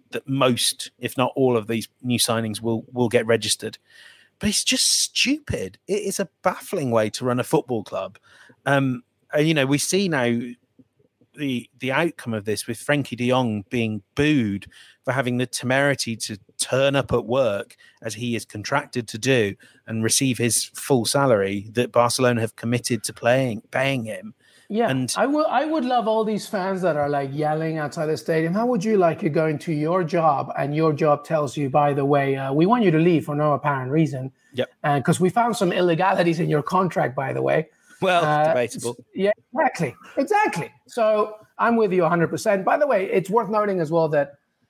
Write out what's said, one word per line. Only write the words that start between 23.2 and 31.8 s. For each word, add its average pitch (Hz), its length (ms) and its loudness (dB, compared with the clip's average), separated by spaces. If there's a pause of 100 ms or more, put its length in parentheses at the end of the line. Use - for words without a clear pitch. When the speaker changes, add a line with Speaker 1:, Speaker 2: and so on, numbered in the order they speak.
Speaker 1:
paying 131 340 -2
him. 107 300 -12 (340)
Speaker 2:
Yeah, 214 200 -2
Speaker 1:
And 131 280 -2
Speaker 2:
I 214 100 2
would, 302 200 0
I 269 200 0
would 311 180 -2
love 240 240 0
all 220 160 2
these 202 220 -4
fans 190 360 -4
that 165 140 2
are, 147 120 0
like, 139 240 -2
yelling 156 440 -2
outside 151 300 -4
the 156 100 -2
stadium. 165 380 0
How 226 120 0
would 240 160 0
you 214 140 2
like 170 260 4
it 170 80 0
going 156 280 0
to 170 140 -4
your 160 300 0
job 151 540 0
and 147 180 -2
your 156 200 2
job 147 280 2
tells 151 320 -2
you, 143 140 -2
"By 147 240 4